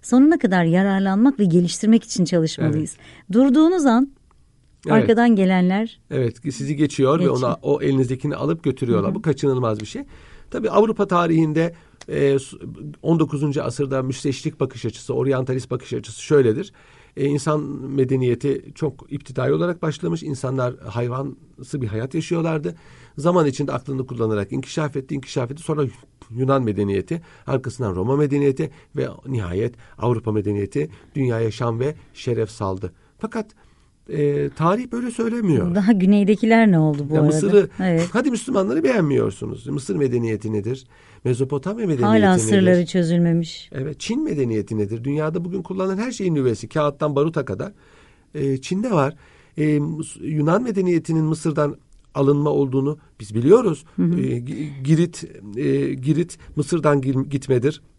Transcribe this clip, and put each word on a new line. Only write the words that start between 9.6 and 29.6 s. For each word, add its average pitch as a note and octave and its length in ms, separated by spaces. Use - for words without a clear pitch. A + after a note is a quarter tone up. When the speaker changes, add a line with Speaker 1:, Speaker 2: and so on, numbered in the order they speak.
Speaker 2:
bir G#2+ 60
şey. - 160
Tabii G#3+ 180
Avrupa G#3 380
tarihinde, E3 680
e, C#3 320
s-, - 180
on E3 180
dokuzuncu D3 440
asırda C3 400
müsteşrik C3+ 560
bakış A#2+ 260
açısı, - 280
oryantalist C3 580
bakış B2 220
açısı A2 300
şöyledir. C#3 500
E, C#3 80
insan D3+ 360
medeniyeti C3 880
çok - 380
iptidai C3+ 400
olarak E3+ 280
başlamış. E3 420
İnsanlar B2+ 560
hayvansı B2+ 1000
bir A2+ 60
hayat A2 260
yaşıyorlardı. E3 640
Zaman E3+ 280
içinde C#3 260
aklını C3 360
kullanarak A2 440
inkişaf C#3+ 440
etti, C#3 200
inkişaf C3+ 360
etti. D3 120
Sonra D3 220
Yunan C3 320
medeniyeti, G#2 580
arkasından B2+ 480
Roma A2 200
medeniyeti C#3+ 560
ve C3+ 120
nihayet G2+ 460